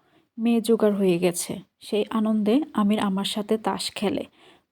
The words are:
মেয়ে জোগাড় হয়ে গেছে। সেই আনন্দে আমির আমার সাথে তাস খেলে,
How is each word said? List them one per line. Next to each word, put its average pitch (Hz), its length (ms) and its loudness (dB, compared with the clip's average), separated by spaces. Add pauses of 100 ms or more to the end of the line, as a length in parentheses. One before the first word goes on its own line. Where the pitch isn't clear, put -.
(380)
মেয়ে 233 220 2
জোগাড় 214 340 2
হয়ে 190 240 2
গেছে। 175 400 -2 (220)
সেই 214 300 -4
আনন্দে 220 520 2 (100)
আমির 214 260 2
আমার 196 260 -2
সাথে 220 340 -2
তাস 190 360 -4
খেলে, 190 300 -4 (480)